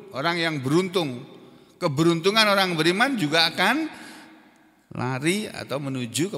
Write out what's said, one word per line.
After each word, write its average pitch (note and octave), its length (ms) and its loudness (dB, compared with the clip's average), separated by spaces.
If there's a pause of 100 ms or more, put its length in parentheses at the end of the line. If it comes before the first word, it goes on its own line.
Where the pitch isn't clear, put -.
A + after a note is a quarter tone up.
(100)
orang E3 320 -2
yang D#3+ 160 0
beruntung. D3+ 640 0 (560)
Keberuntungan E3+ 720 2
orang F#3+ 240 2
beriman F#3 400 2
juga D#3+ 400 2
akan A#3+ 320 2 (1120)
lari C#3+ 480 -2
atau B2 320 -8
menuju C3+ 600 -4